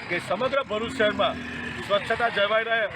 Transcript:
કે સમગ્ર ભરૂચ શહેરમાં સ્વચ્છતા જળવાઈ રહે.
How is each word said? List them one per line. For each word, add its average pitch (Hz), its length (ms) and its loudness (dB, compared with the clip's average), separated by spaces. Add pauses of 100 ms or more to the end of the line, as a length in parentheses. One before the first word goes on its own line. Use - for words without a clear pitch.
કે 175 100 -2
સમગ્ર 254 440 0
ભરૂચ 220 300 -4
શહેરમાં 202 420 2 (540)
સ્વચ્છતા 226 400 2
જળવાઈ 214 360 2
રહે. 226 160 2 (160)